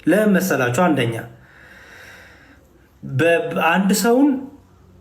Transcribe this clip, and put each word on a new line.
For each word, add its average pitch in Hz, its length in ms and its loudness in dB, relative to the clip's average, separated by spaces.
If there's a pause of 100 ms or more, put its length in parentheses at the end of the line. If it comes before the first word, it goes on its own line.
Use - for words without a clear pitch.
ለምን 208 260 2
መሰላችሁ? 131 500 0
አንደኛ 131 320 0 (1900)
በ-፣ 143 360 0 (260)
አንድ 185 300 2
ሰውን 247 340 2 (720)